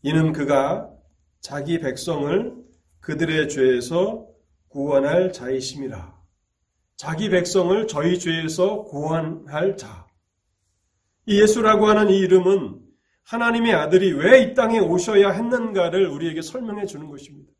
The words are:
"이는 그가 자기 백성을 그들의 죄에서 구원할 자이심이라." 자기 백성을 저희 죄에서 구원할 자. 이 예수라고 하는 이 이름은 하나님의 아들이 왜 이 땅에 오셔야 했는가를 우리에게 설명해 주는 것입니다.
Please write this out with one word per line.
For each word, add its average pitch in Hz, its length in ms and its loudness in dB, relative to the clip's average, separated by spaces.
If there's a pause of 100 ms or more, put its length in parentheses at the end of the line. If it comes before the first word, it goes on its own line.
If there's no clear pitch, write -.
"이는 156 300 0
그가 143 540 -2 (540)
자기 147 380 -6
백성을 160 760 -4 (440)
그들의 156 500 -2
죄에서 135 760 0 (420)
구원할 143 640 0
자이심이라." 131 880 -10 (720)
자기 160 340 -6
백성을 185 580 2
저희 170 320 -2
죄에서 165 640 -2
구원할 160 920 -6
자. - 320 -18 (1160)
이 202 160 2
예수라고 214 460 4
하는 208 240 4
이 196 80 4
이름은 185 600 2 (440)
하나님의 233 500 0
아들이 165 400 2
왜 208 300 6
이 - 100 -4
땅에 226 260 2
오셔야 196 520 2
했는가를 196 760 -2
우리에게 156 360 -6
설명해 208 420 -8
주는 156 240 -14
것입니다. 143 500 -20